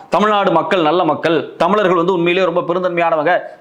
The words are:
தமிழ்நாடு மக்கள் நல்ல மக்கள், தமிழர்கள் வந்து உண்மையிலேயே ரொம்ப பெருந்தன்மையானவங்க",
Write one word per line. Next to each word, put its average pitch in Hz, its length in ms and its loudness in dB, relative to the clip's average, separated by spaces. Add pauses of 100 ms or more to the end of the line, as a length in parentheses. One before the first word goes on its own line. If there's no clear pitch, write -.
தமிழ்நாடு 196 440 2
மக்கள் 165 300 0
நல்ல 170 220 2
மக்கள், 151 520 -2
தமிழர்கள் 185 400 2
வந்து 170 160 0
உண்மையிலேயே 175 400 0
ரொம்ப 175 220 -2
பெருந்தன்மையானவங்க", 170 640 0 (220)